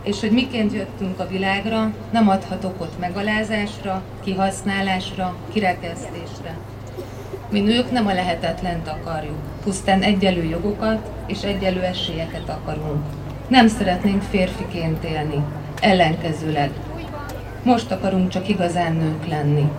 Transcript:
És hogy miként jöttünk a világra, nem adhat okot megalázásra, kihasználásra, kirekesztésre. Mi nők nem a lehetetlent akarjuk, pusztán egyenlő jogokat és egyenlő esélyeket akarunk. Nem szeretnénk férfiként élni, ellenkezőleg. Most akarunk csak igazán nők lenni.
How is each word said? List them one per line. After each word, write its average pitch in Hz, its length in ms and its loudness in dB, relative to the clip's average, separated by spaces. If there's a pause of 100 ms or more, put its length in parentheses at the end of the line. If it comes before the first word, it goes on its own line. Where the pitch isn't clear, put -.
És 202 160 0
hogy 214 120 2
miként 226 420 2
jöttünk 190 460 -6
a 180 80 -4
világra, 202 640 0 (200)
nem 220 180 6
adhat 190 340 0
okot 185 360 -6
megalázásra, 202 1000 -2 (220)
kihasználásra, 190 1120 0 (180)
kirekesztésre. 170 1040 -4 (920)
Mi 208 100 2
nők 240 320 4
nem 240 160 4
a 196 60 2
lehetetlent 170 760 -2
akarjuk, 156 500 -6 (260)
pusztán 190 380 4
egyenlő 190 420 4
jogokat 208 680 0 (160)
és - 160 -4
egyenlő 190 400 0
esélyeket 165 680 -4
akarunk. 151 540 -4 (440)
Nem 247 200 8
szeretnénk 196 540 2
férfiként 180 800 -2
élni, 151 400 -2 (380)
ellenkezőleg. 156 880 2 (960)
Most 233 280 4
akarunk 190 380 2
csak 185 200 -4
igazán 175 460 2
nők 156 320 0
lenni. 147 520 4